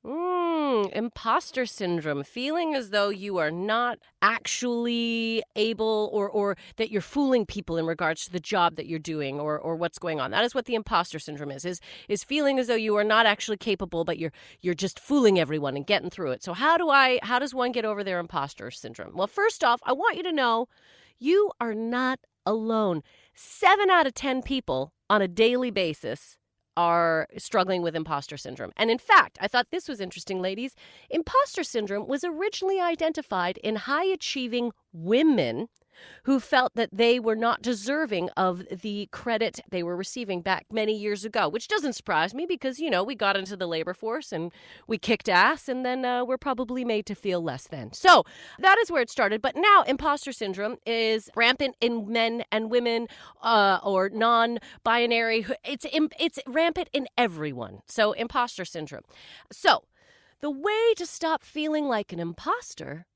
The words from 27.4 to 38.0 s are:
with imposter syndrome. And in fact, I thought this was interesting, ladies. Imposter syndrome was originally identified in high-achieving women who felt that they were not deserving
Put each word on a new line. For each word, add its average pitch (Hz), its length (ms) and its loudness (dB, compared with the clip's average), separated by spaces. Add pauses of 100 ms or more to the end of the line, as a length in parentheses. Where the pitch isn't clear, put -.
with 165 160 -2
imposter 156 400 -4
syndrome. 120 400 -10
And 226 140 2
in 233 80 2
fact, - 420 6
I 202 80 -2
thought 247 220 0
this 359 180 -6
was 254 100 -8
interesting, 185 440 -6
ladies. 196 320 -4 (340)
Imposter 494 560 0
syndrome 208 420 -4
was 269 160 -2
originally 381 560 -2
identified 311 880 -2
in 214 120 -2
high-achieving 240 960 -2 (200)
women 185 760 2 (560)
who 269 140 4
felt 254 360 2
that 226 180 -2
they 233 260 4
were 220 160 0
not 226 280 0
deserving 220 760 -2